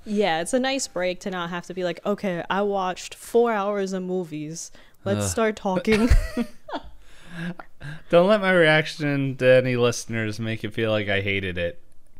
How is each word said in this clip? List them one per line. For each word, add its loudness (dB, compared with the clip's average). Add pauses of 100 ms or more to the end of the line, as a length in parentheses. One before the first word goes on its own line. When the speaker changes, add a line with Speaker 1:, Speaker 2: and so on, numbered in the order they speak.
Speaker 1:
Yeah, 0
it's -6
a 2
nice -2
break -2
to -8
not -6
have -8
to -10
be -6
like, -4
"Okay, -2
I 0
watched -4
four 2
hours -2
of -4
movies. -6 (340)
Let's 0
Speaker 2:
Ugh. 0
Speaker 1:
start 0
talking." 2 (280)
Speaker 2:
<laughs> -2 (1600)
Don't 6
let 4
my 2
reaction 2
to 0
any 8
listeners 0
make -4
it -6
feel 0
like 0
I 0
hated -2
it. -4 (380)